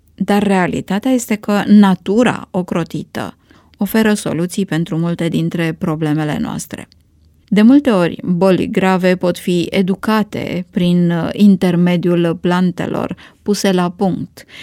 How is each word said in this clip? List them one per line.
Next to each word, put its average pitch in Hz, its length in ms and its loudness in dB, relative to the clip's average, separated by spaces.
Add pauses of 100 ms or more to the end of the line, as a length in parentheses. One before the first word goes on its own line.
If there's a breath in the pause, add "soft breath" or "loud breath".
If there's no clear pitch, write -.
(160)
dar 202 280 0
realitatea 196 680 -2
este 226 240 -2
că 208 300 -2
natura 202 840 2
ocrotită 165 880 -6 (400 soft breath)
oferă 214 360 0
soluții 180 520 -4
pentru 160 320 -4
multe 170 300 -2
dintre 165 500 -2
problemele 151 640 -2
noastre. - 460 -10 (600)
De 196 120 2
multe 269 280 6
ori, 180 340 0
boli 180 460 2
grave 185 460 2
pot 180 220 -2
fi 175 320 -2
educate 190 1000 -2
prin, 175 400 2
uh, 170 200 -2
intermediul 175 1080 2
plantelor 180 720 -2 (260 loud breath)
puse 202 300 0
la 180 180 0
punct, - 560 -6 (180 loud breath)